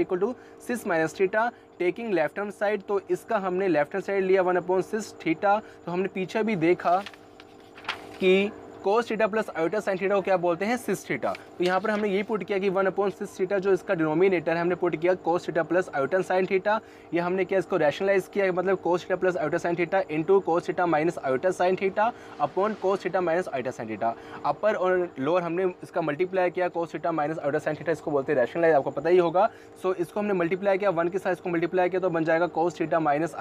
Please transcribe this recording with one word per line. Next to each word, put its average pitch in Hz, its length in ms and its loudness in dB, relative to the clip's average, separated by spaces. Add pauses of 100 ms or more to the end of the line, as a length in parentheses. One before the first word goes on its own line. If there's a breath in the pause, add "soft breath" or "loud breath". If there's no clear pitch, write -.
equal 185 180 -2
to 240 100 0 (340 loud breath)
cis 240 200 -4
minus 160 320 2
theta 214 300 0 (320 loud breath)
taking 180 320 -2
left 156 260 0
hand 202 160 -6
side। 208 320 -2
तो 202 120 0 (120)
इसका 180 260 -2
हमने 190 300 0
left 147 260 2
hand 190 100 -4
side 196 200 0
लिया 190 180 4
one 180 180 2
upon 185 260 0
cis 214 360 -6
theta। 196 380 2 (260 loud breath)
तो 170 60 -6
हमने 185 160 0
पीछे 185 360 -2
भी 220 120 0
देखा 175 420 2 (1200)
कि 190 320 4 (360)
cos 226 200 2
theta 220 260 0
plus 214 160 -2
iota 165 320 -2
sin 196 160 -2
theta 190 160 0
को 202 80 2
क्या 190 160 2
बोलते 175 280 0
हैं? 240 120 0
Cis - 280 -4
theta। 110 300 -4 (220 loud breath)
तो 175 60 -2
यहाँ 185 160 2
पर 214 100 -2
हमने 214 180 0
यही 196 160 0
put 208 200 -4
किया 208 160 -2
कि 196 100 0
one 196 180 2
upon 190 240 0
cis 190 280 -10
theta 196 200 0
जो 190 140 2
इसका 185 200 0
denominator 165 600 2
है, 170 80 0
हमने 175 140 0
put 170 200 0
किया 175 180 2 (140)
cos 170 180 0
theta 165 220 0
plus 180 240 0
iota 143 320 0
sin 185 260 0
theta। 202 300 2 (340 loud breath)
ये 170 60 0
हमने 180 260 0
क्या 190 140 0
इसको 180 180 0
rationalize 185 560 2
किया, 196 180 2
मतलब 185 320 0
cos 175 220 0
theta 180 160 -2
plus 180 160 2
iota 156 280 -2
sin 170 140 -2
theta 180 220 0 (100)
into 160 360 4
cos 170 220 0
theta 180 180 0
minus 160 320 0 (100)
iota 131 300 2
sin 185 220 2
theta 202 280 0 (320 loud breath)
upon 185 400 0
cos 190 240 -2
theta 185 160 -2
minus 175 260 0 (120)
iota 123 180 -6
sin 113 140 -6
theta। 110 200 -2 (340 loud breath)
upper 208 300 0
और 180 320 2 (120)
lower 165 240 2
हमने 170 220 -2 (180)
इसका 165 180 -4
multiply 180 480 0
किया 175 200 -2
cos 170 260 -6
theta 165 240 -2
minus 151 200 -2
iota 147 280 -2
sin 151 100 -2
theta, 151 120 -6
इसको 160 220 -4
बोलते 143 200 0
हैं 139 80 2
rationalize, 160 360 4
आपको 139 160 2
पता 147 180 -2
ही 180 80 6
होगा। 175 320 4 (340 loud breath)
So, 185 120 0
इसको 175 240 -4
हमने 208 140 0
multiply 190 440 2
किया, 202 120 0
वन 170 180 2
के 185 120 -4
साथ 185 120 -2
इसको 175 180 -4
multiply 175 400 0
किया 185 120 -2
तो 185 80 0
बन 165 140 0
जाएगा 165 340 2
cos 170 240 0
theta 165 260 0
minus 147 340 0